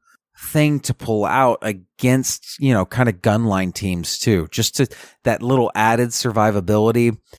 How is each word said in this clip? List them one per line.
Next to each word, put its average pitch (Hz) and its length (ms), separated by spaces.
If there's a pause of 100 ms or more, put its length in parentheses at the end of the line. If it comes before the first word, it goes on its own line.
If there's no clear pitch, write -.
(400)
thing 151 380
to 127 160
pull 107 300
out 120 380
against, 123 960
you 135 120
know, 98 120
kinda 120 280
gunline 98 600
teams 90 460
too. 92 340
Just - 240
to, 139 100 (380)
that 117 180
little 123 320
added 117 360
survivability, 110 1080 (220)